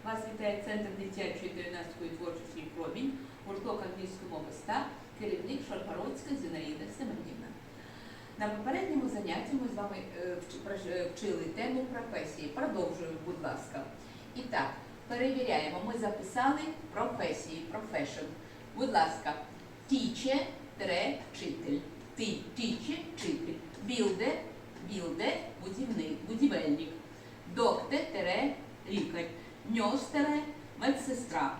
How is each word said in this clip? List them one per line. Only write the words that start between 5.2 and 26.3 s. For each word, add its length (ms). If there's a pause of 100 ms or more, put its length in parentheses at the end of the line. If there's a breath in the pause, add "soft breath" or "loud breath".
Шаргородська 600 (120)
Зінаїда 420 (140)
Семенівна. 500 (880 loud breath)
На 100
попередньому 600
занятті 440
ми 200
з 40
вами, 200
е, 460
вч-, 220
прож-, 220
е, 280
вчили 300 (120)
тему 360
професії. 560
Продовжуємо, 680 (100)
будь 160
ласка. 400 (540 loud breath)
І 40
так, 300 (380)
перевіряємо. 760
Ми 120
записали 640 (340)
професії, 800
profession. 540 (500 loud breath)
Будь 160
ласка, 420 (560)
teacher, 500 (380)
тире, 400 (140)
вчитель. 460 (380)
Ти, 80 (340)
teacher, 400 (180)
вчитель. 420 (300)
Builder, 460 (560)
builder, 420 (320)
будівник, 480 (160)
будівельник. 600 (680 loud breath)